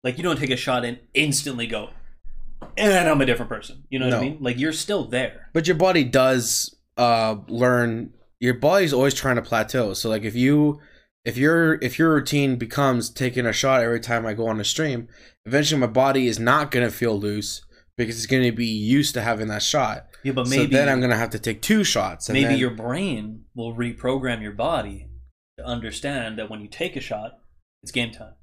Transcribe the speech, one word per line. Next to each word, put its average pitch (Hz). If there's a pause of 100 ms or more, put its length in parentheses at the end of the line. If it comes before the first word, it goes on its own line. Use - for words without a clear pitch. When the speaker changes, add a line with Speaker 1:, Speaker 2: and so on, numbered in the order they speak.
Speaker 1:
Like, 127
you 165
don't 165
take 143
a 127
shot 123
and 120 (160)
instantly 135
go, 110 (840)
"And 185
I'm 147
a 131
different 117
person." -
You 131
know 131
what 123
I 110
Speaker 2:
No. 104
Speaker 1:
mean? 156
Like, 123
you're 156
still 156
there. 123
Speaker 2:
But 160
your 175
body 175
does, 127 (220)
uh, 113 (120)
learn, 120 (280)
your 123
body's 156
always 135
trying 131
to 117
plateau. 113
So, 117
like, 110
if 107
you, 147 (440)
if 120
your, 160
if 123
your 165
routine 139
becomes 120
taking 123
a 110
shot 131
every 117
time 117
I 107
go 113
on 110
a 101
stream, 127 (380)
eventually 147
my 123
body 131
is 107
not 139
gonna 120
feel 113
loose 104 (360)
because 117
it's 113
gonna 127
be 117
used 113
to 123
having 110
that 104
shot. 117 (160)
Speaker 1:
Yeah, 135
but 123
Speaker 2:
So 131
Speaker 1:
maybe 139
Speaker 2:
then 143
I'm 131
gonna 120
have 113
to 110
take 110
two 214
shots. 95
And 120
Speaker 1:
maybe 135
Speaker 2:
then 135
Speaker 1:
your 127
brain 117 (100)
will 117
reprogram 120
your 104
body 107 (500)
to -
understand 117
that 107
when 107
you 101
take 180
a 127
shot, 110 (500)
it's -
game 117
time. 113